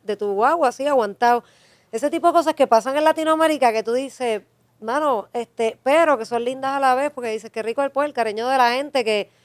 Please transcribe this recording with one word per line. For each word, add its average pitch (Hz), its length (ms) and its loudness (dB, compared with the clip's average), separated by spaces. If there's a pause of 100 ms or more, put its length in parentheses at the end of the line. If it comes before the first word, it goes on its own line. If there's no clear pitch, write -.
de 208 140 -6
tu 208 180 -4
guagua, 277 340 2
así, 269 180 -4
aguantados". 240 560 2 (480)
Ese 226 200 -4
tipo 330 160 -2
de 339 80 4
cosas 311 200 2
que 262 120 2
pasan 240 320 2
en 302 60 2
Latinoamérica 311 680 2
que 220 100 -2
tú 226 120 -4
dices, 247 480 -4 (380)
mano, 240 520 -2
este, 226 500 -4
pero 302 360 4
que 220 80 -10
son 240 180 -4
lindas 262 320 -4
a 277 40 -2
la 262 140 4
vez, 285 180 0
porque 240 180 -8
dices, 220 200 -8
"Qué 220 120 -6
rico 226 200 -4
el, 277 80 -2
pues, 285 160 -2
el 294 60 -10
cariño 226 360 -4
de 269 100 2
la 240 160 4
gente 269 300 -2
que, 208 260 -2 (140)